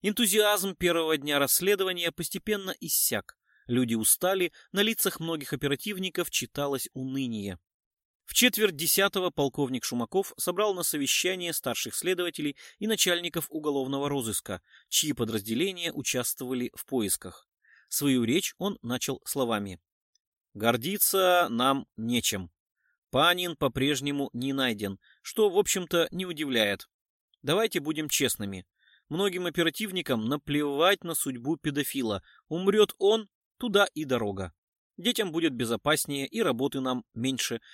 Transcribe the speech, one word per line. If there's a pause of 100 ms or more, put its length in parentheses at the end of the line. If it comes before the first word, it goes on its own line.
Энтузиазм
первого
дня
расследования
постепенно
иссяк. (300)
Люди
устали, (180)
на
лицах
многих
оперативников
читалось
уныние. (640)
В
четверть
десятого
полковник
Шумаков
собрал
на
совещание
старших
следователей (220)
и
начальников
уголовного
розыска, (260)
чьи
подразделения
участвовали
в
поисках. (400)
Свою
речь
он
начал
словами: (720)
«Гордиться
нам
нечем. (580)
Панин
по-прежнему
не
найден, (220)
что,
в
общем-то,
не
удивляет. (540)
Давайте
будем
честными. (440)
Многим
оперативникам
наплевать
на
судьбу
педофила. (260)
Умрёт
он, (260)
туда
и
дорога. (460)
Детям
будет
безопаснее,
и
работы
нам
меньше. (120)